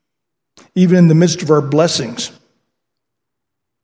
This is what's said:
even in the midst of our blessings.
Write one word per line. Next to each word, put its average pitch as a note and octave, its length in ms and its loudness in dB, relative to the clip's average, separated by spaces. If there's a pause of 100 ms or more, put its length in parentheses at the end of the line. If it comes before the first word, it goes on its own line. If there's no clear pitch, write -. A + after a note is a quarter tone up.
(760)
even F3+ 220 2
in F3 100 6
the D#3 80 2
midst F3 260 0
of D3 80 -4
our D3 120 2
blessings. C3+ 680 -4 (1500)